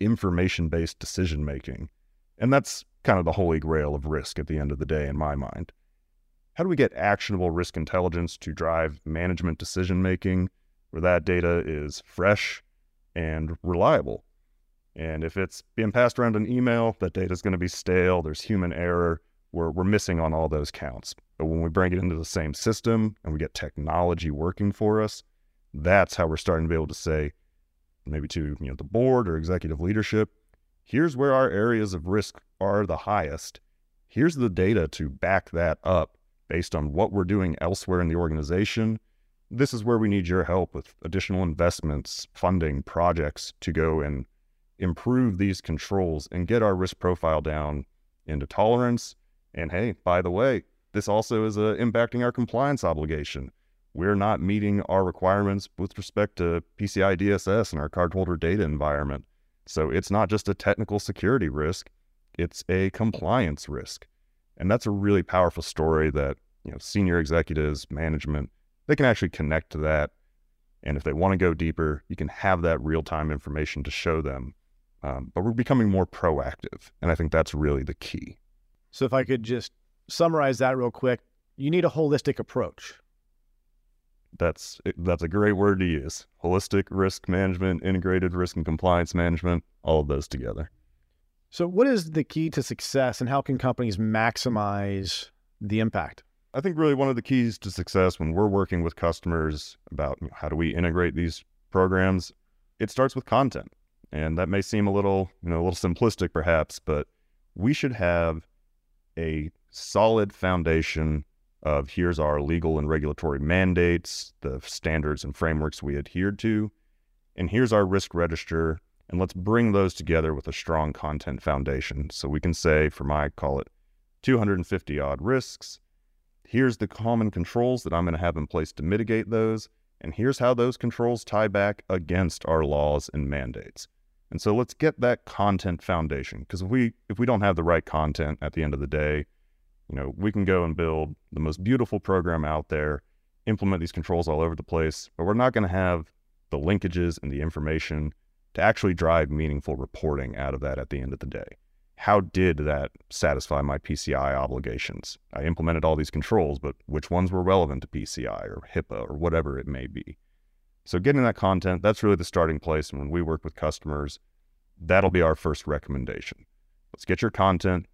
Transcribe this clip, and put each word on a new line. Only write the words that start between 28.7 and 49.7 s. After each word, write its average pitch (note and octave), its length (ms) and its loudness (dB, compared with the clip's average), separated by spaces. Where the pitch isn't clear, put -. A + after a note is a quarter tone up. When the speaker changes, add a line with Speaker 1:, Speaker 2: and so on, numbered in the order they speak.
Speaker 1:
the C2+ 80 -14
board A#2 460 2
or D#2+ 80 0
executive D#2+ 420 -2
leadership, G#2+ 500 0
"Here's D3 320 0
where C3+ 180 2
our C3 160 4
areas G#2+ 440 2
of E2 140 -6
risk G2 340 -2
are G2+ 260 2
the E2 120 -2
highest. D#2+ 640 -4
Here's D3+ 260 2
the B2 140 2
data F#2 400 2
to D2+ 200 -6
back F2 420 -2
that E2 320 0
up F2 340 0
based E2+ 260 -2
on D2 160 -2
what F#2 220 0
we're G2 100 2
doing F#2 380 2
elsewhere F2+ 400 0
in E2+ 80 2
the D#2+ 60 0
organization. F2 840 0
This C3 240 0
is A2 120 -6
where A#2 120 4
we G#2+ 120 4
need G2 180 2
your F2+ 160 2
help F2+ 300 0
with - 200 -12
additional F#2 400 -2
investments, D#2 920 -2
funding, D#2+ 500 0
projects E2 800 -2
to E2+ 100 -4
go D#2+ 300 2
and C#2+ 240 -4
improve G#2+ 580 0
these F#2+ 240 0
controls E2 720 -2
and F2 160 -2
get A2+ 160 2
our G2+ 120 4
risk F#2 220 -2
profile D#2+ 420 0
down D2+ 460 -4
into C#2+ 220 -6
tolerance. A#2+ 680 0
And D#2+ 180 -6